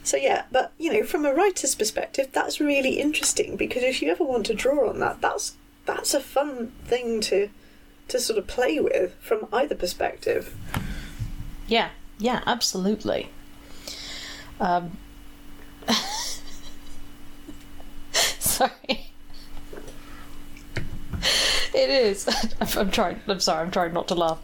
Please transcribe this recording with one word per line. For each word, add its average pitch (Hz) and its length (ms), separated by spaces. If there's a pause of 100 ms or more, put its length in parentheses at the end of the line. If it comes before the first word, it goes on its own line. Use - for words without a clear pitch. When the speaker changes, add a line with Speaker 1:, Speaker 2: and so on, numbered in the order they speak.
Speaker 1:
so - 140
yeah, 269 340
but, 247 280
you 311 120
know, 220 140
from 302 220
a 269 60
writer's 370 420
perspective, - 580
that's - 260
really 277 400
interesting, - 560
because 220 280
if 254 180
you 294 80
ever 349 140
want 247 240
to 220 80
draw 254 340
on - 100
that, - 220
that's, - 320 (320)
that's - 280
a 302 60
fun 262 540 (100)
thing 233 380
to, 202 260 (640)
to 247 100
sort 226 180
of 190 80
play 269 320
with - 440
from 220 320
either 269 200
perspective. - 800 (1120)
Speaker 2:
Yeah, 220 260 (260)
yeah, 226 280
absolutely. 190 840 (1300)
Um, 175 380 (920)
<laughs> - 60 (2250)
sorry. - 1000 (2500)
It 262 160
is. 233 380
<laughs> 214 340
I'm, 202 60 (100)
I'm 196 140
trying. 185 360
I'm 190 120
sorry. 165 240
I'm 180 80
trying 175 220
not 170 160
to 185 60
laugh 165 280